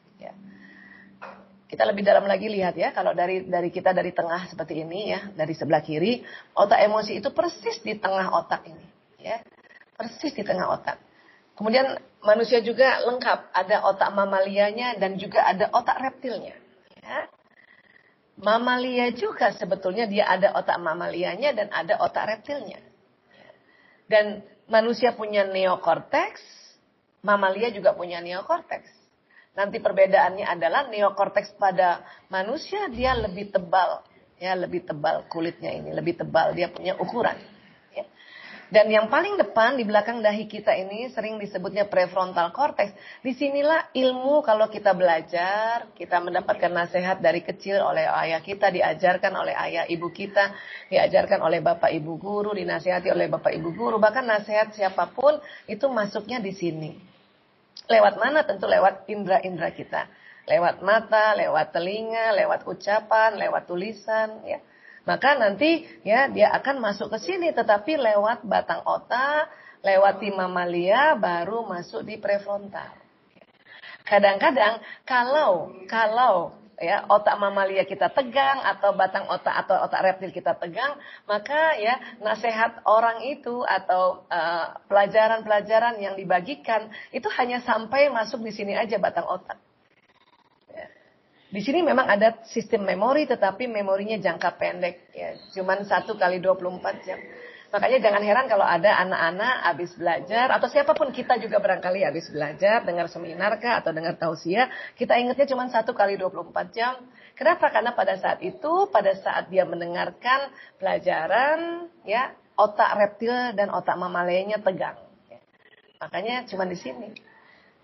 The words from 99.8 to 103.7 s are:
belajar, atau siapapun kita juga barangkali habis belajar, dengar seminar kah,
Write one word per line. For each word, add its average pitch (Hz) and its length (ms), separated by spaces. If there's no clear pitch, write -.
belajar, 175 560
atau 214 160
siapapun 294 480
kita 247 240
juga 214 240
barangkali 190 400
habis 156 280
belajar, 151 520
dengar 170 240
seminar 175 560
kah, 233 160